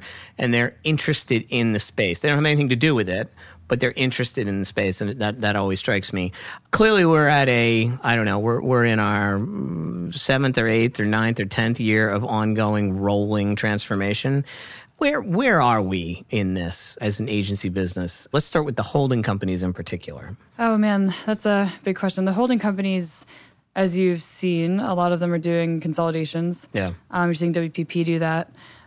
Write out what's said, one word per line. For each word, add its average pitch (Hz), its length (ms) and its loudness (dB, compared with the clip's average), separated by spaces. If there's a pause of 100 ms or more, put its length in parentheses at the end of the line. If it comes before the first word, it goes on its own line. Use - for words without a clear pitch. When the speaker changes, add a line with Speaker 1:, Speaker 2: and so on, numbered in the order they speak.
(380)
Speaker 1:
and 123 160 0
they're 120 320 0
interested 143 640 0
in 117 240 0
the 104 60 0
space. 95 400 -2
They 151 100 0
don't 143 80 2
have 151 80 2
anything 147 240 2
to 123 80 2
do 147 180 2
with 104 140 0
it, 92 200 -4 (380)
but 123 140 0
they're 127 100 0
interested 123 560 -2
in 101 100 -2
the 98 80 -4
space, 98 340 -2
and 101 200 -4
that, 104 220 -4
that 104 140 2
always 98 220 0
strikes 98 340 -2
me. 92 200 -2 (400)
Clearly, 214 340 6
we're 156 220 6
at 143 220 4
a, 117 420 4 (100)
I 117 140 2
don't 110 100 2
know, 101 140 0
we're, 113 220 0
we're 123 240 4
in 113 140 4
our, 104 380 2
mm, 87 760 -4
seventh 135 460 0
or 113 100 2
eighth 113 320 2
or 107 60 0
ninth 110 340 2
or 104 60 -2
tenth 113 340 -2
year 110 300 2
of 101 160 0
ongoing 107 720 0
rolling 104 580 0
transformation. 107 880 -2 (540)
Where, 294 240 0
where 208 400 2
are 120 220 4
we 90 480 -4
in 95 240 0
this 85 440 -6
as 104 200 -4
an 110 100 -4
agency 101 400 -2
business? 90 640 -4
Let's 151 160 0
start 156 180 0
with 139 100 -6
the - 60 -2
holding 131 400 0
companies 98 400 -2
in 90 100 0
particular. 85 640 -10 (220)
Speaker 2:
Oh, 233 180 2
man, 202 380 2 (140)
that's 214 180 -2
a 202 260 2 (120)
big 190 120 -2
question. 190 300 -2
The 190 80 2
holding 240 240 2
companies, 190 680 -2 (480)
as 190 200 2
you've 180 280 2
seen, 175 560 0
a 190 160 -2
lot 175 160 2
of 175 80 0
them 175 120 0
are 170 60 2
doing 165 420 0
consolidations. 165 920 -2
Speaker 1:
Yeah. 95 200 -2 (180)
Speaker 2:
Um, 175 160 0
you're 170 80 0
seeing 170 160 0
W 165 180 -2
P 160 160 -4
P 170 180 -2
do 165 140 0
that. 160 340 -2 (360)